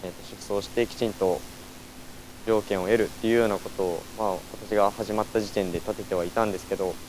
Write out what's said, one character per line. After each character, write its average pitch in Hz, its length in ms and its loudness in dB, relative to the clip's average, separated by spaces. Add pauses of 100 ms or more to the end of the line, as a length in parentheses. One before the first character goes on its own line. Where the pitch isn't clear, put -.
え 92 40 -8
ー - 20 -6
っ 87 40 -12
と、 - 320 -14
出 104 100 -2
走 101 60 2
し - 80 -10
て 120 180 2
き - 100 -10
ち 117 100 0
ん 101 60 -2
と 92 260 4 (1040)
条 110 160 4
件 98 200 0
を 90 40 0
得 110 120 6
る 107 100 6
っ - 20 -
て - 180 -4
い 113 60 6
う 117 60 8
よ 117 60 6
う - 40 4
な 98 80 2
こ 104 120 -6
と 98 140 -2
を、 87 200 0 (140)
ま 110 80 0
あ、 - 60 2
今 90 100 -2 (280)
年 107 60 0
が 101 160 6
始 104 200 -4
ま 107 120 2
っ - 20 0
た 113 160 0
時 101 100 -4
点 92 220 0
で 85 60 0
立 107 160 -4
て - 80 -8
て 92 120 -2
は 87 80 2
い 87 60 -2
た 113 160 4
ん 104 80 0
で 92 40 -4
す - 100 -8
け 95 100 -2
ど 90 180 0 (140)